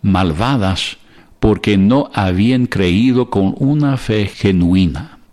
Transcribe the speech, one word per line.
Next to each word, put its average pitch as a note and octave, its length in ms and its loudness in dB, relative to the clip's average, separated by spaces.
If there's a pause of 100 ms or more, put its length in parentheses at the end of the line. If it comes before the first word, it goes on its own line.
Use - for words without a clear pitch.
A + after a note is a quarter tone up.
malvadas, F#2+ 960 -2 (440)
porque G#2 360 2
no A2+ 360 2
habían G#2+ 540 0
creído A#2 600 0
con G2 280 0
una C#3+ 400 0
fe G#2+ 360 -2
genuina. F2 840 0 (120)